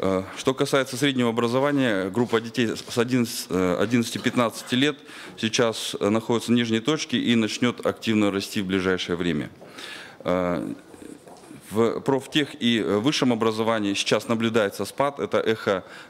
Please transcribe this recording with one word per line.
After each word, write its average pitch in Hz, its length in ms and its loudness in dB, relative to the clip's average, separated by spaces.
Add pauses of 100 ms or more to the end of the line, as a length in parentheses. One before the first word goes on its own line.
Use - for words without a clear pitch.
Э, 95 220 0 (140)
что 135 160 0
касается 135 420 0
среднего 127 340 2
образования, 120 800 2
группа 117 300 2
детей 113 360 0
с - 220 -6
одиннадцати, 120 520 0
э, 90 320 2
одиннадцати-пятнадцати 117 920 0
лет 139 220 2 (380)
сейчас, 113 640 0
э, 101 100 2
находится 110 420 0
в 120 40 6
нижней 113 240 2
точке 143 380 0
и 117 180 2
начнёт 113 500 0
активно 104 460 2
расти 98 300 -4
в 92 60 -4
ближайшее 92 500 0
время. 82 320 -2 (680)
Э, 87 540 -2 (960)
в 110 300 2
профтех 135 600 0
и, 117 200 2
э, 98 180 2
высшем 127 360 2
образовании 110 600 0
сейчас - 360 0
наблюдается 110 560 0
спад. 139 340 -4
Это 104 180 0
эхо, 104 460 0 (260)